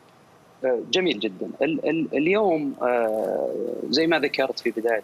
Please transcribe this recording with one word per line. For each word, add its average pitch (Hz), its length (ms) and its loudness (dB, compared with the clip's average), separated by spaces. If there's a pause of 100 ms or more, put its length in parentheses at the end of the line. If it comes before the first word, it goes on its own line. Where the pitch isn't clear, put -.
(920)
جميل 165 280 0
جدا. 101 300 -6 (120)
ال-، 147 280 0
ال-، 156 240 0
اليوم، 160 680 2
آه، 110 680 0 (400)
زي 160 180 2
ما 160 120 4
ذكرت 135 400 0
في 117 120 -2
بداية 113 320 0